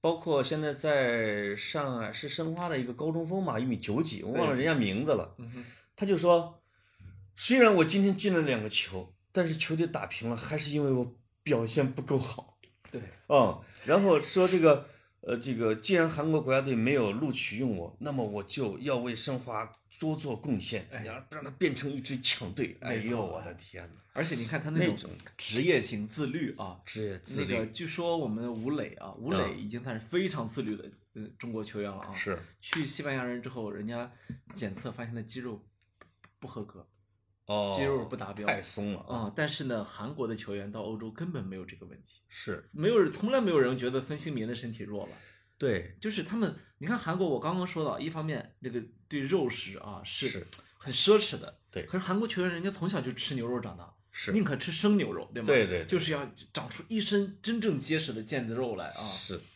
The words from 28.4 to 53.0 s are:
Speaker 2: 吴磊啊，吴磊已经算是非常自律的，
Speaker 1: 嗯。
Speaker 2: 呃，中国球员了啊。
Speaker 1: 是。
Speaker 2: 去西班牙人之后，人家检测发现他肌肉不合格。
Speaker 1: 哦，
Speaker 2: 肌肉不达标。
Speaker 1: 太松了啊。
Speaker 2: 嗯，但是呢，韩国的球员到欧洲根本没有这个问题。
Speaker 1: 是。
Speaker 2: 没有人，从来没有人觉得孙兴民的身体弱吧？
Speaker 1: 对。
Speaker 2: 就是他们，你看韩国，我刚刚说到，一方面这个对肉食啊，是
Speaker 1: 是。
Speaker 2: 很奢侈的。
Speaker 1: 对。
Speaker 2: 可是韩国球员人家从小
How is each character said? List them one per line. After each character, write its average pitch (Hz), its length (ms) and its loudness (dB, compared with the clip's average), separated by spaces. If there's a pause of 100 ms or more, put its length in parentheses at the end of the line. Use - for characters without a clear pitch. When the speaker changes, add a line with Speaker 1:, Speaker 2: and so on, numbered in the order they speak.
Speaker 2:
吴 117 200 -4
磊 135 240 -2
啊， - 180 -12
吴 113 180 -6
磊 95 240 0
已 101 100 -8
经 120 160 -8
算 123 160 -6
是 110 80 -12
非 180 220 0
常 131 180 -4
自 120 140 -6
律 107 160 -4
的， - 80 -12 (300)
Speaker 1:
嗯。 107 100 -10
Speaker 2:
呃， 107 140 -14
中 120 120 -8
国 110 140 -4
球 107 160 -8
员 101 100 -4
了 98 60 -8
啊。 92 180 -10
Speaker 1:
是。 95 240 -2 (220)
Speaker 2:
去 - 240 -2
西 139 180 -6
班 143 120 -2
牙 127 100 -2
人 123 180 -4
之 135 60 -8
后， 117 220 -6
人 101 160 -6
家 120 260 -6 (400)
检 98 220 -6
测 113 180 -8
发 117 140 -10
现 113 80 -8
他 113 80 -6
肌 110 180 -10
肉 117 240 -8 (760)
不 - 80 -14
合 117 160 -10
格。 101 240 -16 (600)
Speaker 1:
哦， 104 280 2
Speaker 2:
肌 117 100 2
肉 135 200 2
不 - 100 -8
达 101 200 -8
标。 104 120 -6
Speaker 1:
太 104 140 0
松 101 320 -4
了 92 80 -6
啊。 117 240 -6
Speaker 2:
嗯， 98 100 -6
但 151 140 0
是 151 160 -4
呢， 120 180 -2
韩 110 320 -10
国 127 140 -2
的 113 80 -4
球 104 180 -8
员 101 160 -6
到 107 120 -8
欧 107 160 -6
洲 110 120 -8
根 170 220 -8
本 131 100 -4
没 95 140 -8
有 92 80 -8
这 87 120 -16
个 - 100 -18
问 - 160 -18
题。 - 260 -20
Speaker 1:
是。 - 340 -8 (120)
Speaker 2:
没 160 160 2
有 233 80 6
人， 170 120 6
从 214 200 -2
来 262 100 4
没 208 100 2
有 160 80 6
人 127 200 4
觉 123 100 -2
得 131 100 0
孙 147 200 -6
兴 151 160 -6
民 110 120 -4
的 120 80 -4
身 117 160 -8
体 113 120 -10
弱 101 240 -8
吧？ - 60 -14 (440)
Speaker 1:
对。 117 420 0
Speaker 2:
就 220 120 -4
是 208 120 -2
他 185 140 -4
们， 208 180 0 (220)
你 139 100 -10
看 226 120 0
韩 170 180 -2
国， 185 100 2
我 135 140 2
刚 160 160 0
刚 180 100 0
说 170 160 -2
到， 139 160 -2
一 151 120 -4
方 160 120 -6
面 156 400 -6
这 127 60 -6
个 117 140 -4 (260)
对 147 120 -2
肉 139 280 2
食 98 300 -6
啊， 98 260 -12
是 135 240 -4
Speaker 1:
是。 101 180 -6 (300)
Speaker 2:
很 135 160 -10
奢 202 240 8
侈 202 240 2
的。 - 200 -14 (100)
Speaker 1:
对。 - 160 -6
Speaker 2:
可 185 120 -2
是 185 60 -4
韩 185 140 0
国 226 100 0
球 185 140 -2
员 180 80 2
人 170 120 -4
家 196 80 0
从 190 160 -4
小 190 140 0